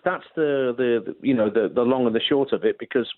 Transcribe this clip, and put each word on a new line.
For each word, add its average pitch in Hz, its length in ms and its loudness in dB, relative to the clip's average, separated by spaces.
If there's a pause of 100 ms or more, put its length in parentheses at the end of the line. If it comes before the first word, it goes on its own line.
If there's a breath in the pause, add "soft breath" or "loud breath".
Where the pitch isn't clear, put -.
that's 180 200 -4 (120)
the, 139 400 0
the, 120 380 0
the, - 140 -10
you 131 80 4
know, 107 140 2
the, 104 240 0
the 120 100 2
long 127 240 2
and 113 80 0
the 113 120 0
short 139 260 0
of 123 100 0
it, 107 160 0
because 117 280 -2 (100)